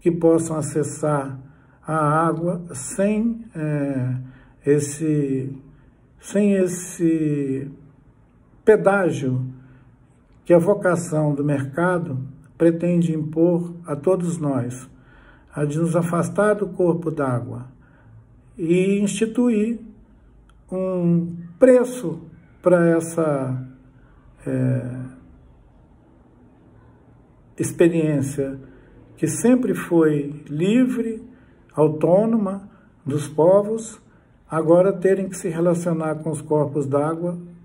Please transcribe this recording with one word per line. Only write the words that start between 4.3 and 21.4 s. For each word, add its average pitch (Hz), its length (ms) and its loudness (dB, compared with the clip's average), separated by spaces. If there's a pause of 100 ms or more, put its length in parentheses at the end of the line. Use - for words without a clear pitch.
esse, 147 920 0 (640)
sem 202 360 0
esse 156 1160 -2 (960)
pedágio 165 800 2 (1000)
que 170 100 4
a 170 60 8
vocação 170 760 0
do 143 100 -2
mercado 143 760 -2 (380)
pretende 165 580 2
impor 165 580 0 (120)
a 143 100 -6
todos 175 420 -2
nós, 127 520 -6 (640)
a 147 120 -4
de 147 140 -4
nos 165 160 0
afastar 175 600 0
do 202 120 -4
corpo 170 420 0
d'água 123 580 -4 (920)
e 185 420 2
instituir 226 800 0 (920)
um 180 640 0 (240)